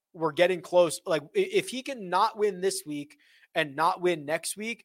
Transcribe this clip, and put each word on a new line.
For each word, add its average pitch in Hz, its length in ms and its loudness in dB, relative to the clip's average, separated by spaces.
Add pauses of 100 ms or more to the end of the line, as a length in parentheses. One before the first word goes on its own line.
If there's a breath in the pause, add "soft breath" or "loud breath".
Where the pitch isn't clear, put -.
(140)
we're 160 180 -2
getting 175 300 4
close. 175 420 2
Like, 156 180 0 (140)
i-, 196 160 2
if 190 160 0
he 254 140 -8
can 240 260 -8
not 202 300 2
win 196 240 0
this 190 240 -2
week 147 320 -10 (360 soft breath)
and 151 200 -2
not 170 280 2
win 165 240 0
next 165 320 -4
week, 220 260 -10